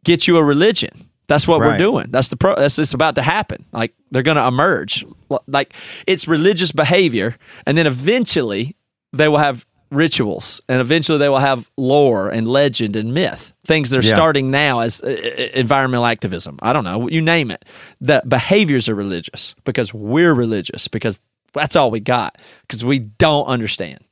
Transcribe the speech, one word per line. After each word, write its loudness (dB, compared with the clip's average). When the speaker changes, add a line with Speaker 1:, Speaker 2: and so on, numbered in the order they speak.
Speaker 1:
Get 2
you 4
a 6
religion. 0
That's 2
what 4
we're 4
Speaker 2:
Right. -2
Speaker 1:
doing. 0
That's 0
the -10
pro-, 2
that's, 0
it's -2
about 0
to -2
happen. -4
Like, -4
they're -2
gonna 2
emerge. 0
L-, -4
like, -2
it's 0
religious 2
behavior, 0
and 2
then 2
eventually -2
they 2
will 4
have 0
rituals, -2
and 0
eventually 0
they 2
will 2
have 0
lore 2
and -2
legend 0
and -6
myth. -4
Things 0
that 0
are 4
Speaker 2:
Yeah. 4
Speaker 1:
starting 2
now 0
as, -2
uh, -6
uh, -6
environmental 0
activism. -4
I 0
don't 0
know. -4
You -2
name 0
it. -12
The 2
behaviors 2
are 0
religious -8
because -4
we're 2
religious, -2
because -4
that's 0
all 4
we -4
got, -2
'cause -10
we 0
don't 0
understand. -6